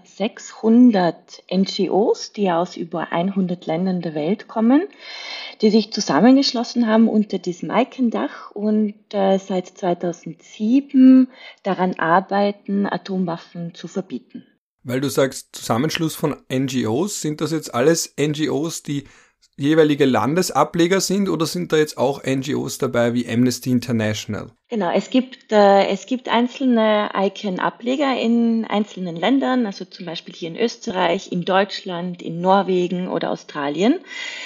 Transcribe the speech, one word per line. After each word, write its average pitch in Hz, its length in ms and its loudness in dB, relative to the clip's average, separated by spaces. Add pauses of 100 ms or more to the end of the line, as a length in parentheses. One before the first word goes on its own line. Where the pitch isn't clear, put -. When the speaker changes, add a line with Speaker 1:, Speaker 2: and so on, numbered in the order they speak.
Speaker 1:
sechshundert 220 1400 2
N 190 180 0
G 185 240 -2
Os, 269 460 0
die 202 160 -2
aus 175 260 -2
über 165 360 -8
einhundert 180 520 -4
Ländern 180 380 -4
der 165 120 -8
Welt 160 320 -4
kommen, 240 360 2 (800)
die 214 80 6
sich 214 200 2
zusammengeschlossen 240 960 2
haben 220 220 4
unter 208 300 0
diesem 170 320 -6
icann-Dach 233 800 -2
und, 214 440 -2 (200)
äh, 196 240 2
seit 190 300 -4
zweitausendsieben 240 1600 2 (340)
daran 185 320 0
arbeiten, 196 880 0
Atomwaffen 175 880 -6
zu - 140 -16
verbieten. - 560 -10 (380)
Speaker 2:
Weil 123 180 -4
du 139 80 -2
sagst, - 480 -2
Zusammenschluss 151 580 -2
von 151 220 -4 (120)
N 135 180 -2
G 131 200 -2
Os, 147 360 -2
sind 151 180 -6
das 151 120 -4
jetzt 156 200 -6
alles 151 440 2
N 147 180 0
G 147 160 -2
Os, 151 320 -4
die 143 220 -6 (520)
jeweilige 147 480 4
Landesableger 151 960 2
sind, 190 280 -2
oder 160 180 -2
sind 170 260 -4
da 160 40 2
jetzt 151 200 0
auch 135 280 -2
N 135 160 -2
G 135 160 -4
Os 123 220 -6
dabei 120 360 0
wie 120 140 -2
Amnesty 123 420 0
International? 110 800 -4 (180)
Speaker 1:
Genau, 196 220 -2
es - 200 -2
gibt, - 420 -2
äh, 196 340 6
es - 200 -4
gibt 254 220 -6
einzelne 226 840 2
icann-Ableger 233 1080 -2
in 233 440 2
einzelnen 185 500 -4
Ländern, 254 520 0
also 190 180 -10
zum - 220 -16
Beispiel 170 280 -12
hier 165 140 -10
in 165 80 -12
Österreich, 185 720 -2
in 175 140 -4
Deutschland, 185 760 -2
in 165 200 -8
Norwegen 185 680 0
oder - 240 -4
Australien. 156 720 -2 (460)